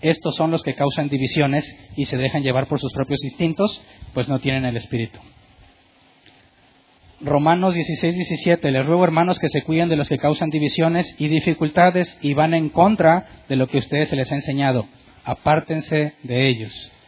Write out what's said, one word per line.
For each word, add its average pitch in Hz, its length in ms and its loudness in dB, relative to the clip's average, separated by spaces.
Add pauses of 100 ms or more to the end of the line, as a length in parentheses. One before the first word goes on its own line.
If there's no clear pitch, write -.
Estos 160 340 0
son 160 160 0
los 165 120 0
que 135 120 -4
causan 143 360 -2
divisiones 143 560 0 (280)
y 143 120 -4
se 143 100 -6
dejan 135 260 -2
llevar 131 240 0
por 147 140 -2
sus 135 140 -6
propios 139 280 -4
instintos, 165 600 -2 (300)
pues 123 140 -2
no 151 100 -2
tienen 131 260 -2
el 120 140 -4
Espíritu". 113 420 -6 (2000)
Romanos 160 540 2
dieciséis, 165 400 -2
diecisiete. 170 560 0
Les 131 140 0
ruego, 170 200 4
hermanos, 170 340 2
que 160 100 -2
se 139 140 -2
cuiden 160 260 0
de 160 80 2
los 143 120 -2
que 139 100 -2
causan 151 320 0
divisiones 165 680 0
y 151 100 -2
dificultades 170 920 2
y 143 120 0
van 156 200 2
en 160 140 0
contra 180 580 4 (220)
de 135 80 0
lo 127 100 2
que 139 120 0
a - 20 2
ustedes 143 300 -2
se 156 60 -2
les 131 160 -2
ha - 20 -2
enseñado. 139 520 0 (380)
Apártense 151 1000 -2
de 127 260 0
ellos. 110 440 -6 (160)